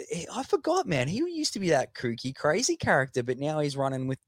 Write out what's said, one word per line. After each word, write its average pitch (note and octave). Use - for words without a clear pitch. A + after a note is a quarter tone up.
he, D#3+
I A#3+
forgot, E4
man, C3+
he F3
used D#4+
to -
be F#3+
that C3
kooky, B2
crazy A#3
character, C3+
but A#2+
now D3+
he's C#3+
running C3+
with C3